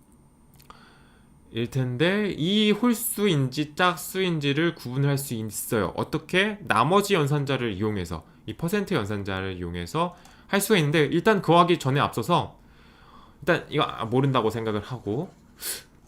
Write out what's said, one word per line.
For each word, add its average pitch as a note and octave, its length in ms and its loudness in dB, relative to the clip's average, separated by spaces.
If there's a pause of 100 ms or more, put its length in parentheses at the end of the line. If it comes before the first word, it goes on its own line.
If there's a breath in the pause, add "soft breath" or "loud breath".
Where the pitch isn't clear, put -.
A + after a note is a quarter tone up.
(1500 loud breath)
일 A2+ 200 -4
텐데 D#3+ 600 0
이 G#3 400 2
홀수인지 E3 1040 0
짝수인지를 E3+ 1000 0
구분할 C#3 440 -2
수 C3+ 160 -6
있어요. A2 600 -4
어떻게? F#3 680 -2
나머지 E3+ 520 2
연산자를 C3+ 580 0
이용해서, F#2 520 -4 (220 soft breath)
이 G#2+ 80 -8
퍼센트 F#3+ 400 -2
연산자를 F#2+ 640 -4
이용해서 F2 600 -4 (300 loud breath)
할 G3+ 140 2
수가 G3+ 180 4
있는데, D3 280 4
일단 F#3 360 2
그거 E3 180 6
하기 E3+ 180 4
전에 C#3 220 0
앞서서 B2 580 0 (840 soft breath)
일단 D#3 280 0
이거, D3 140 -2
아, C2+ 220 -4
모른다고 B2 460 2
생각을 A2 300 -4
하고, A#2 540 -8 (720 loud breath)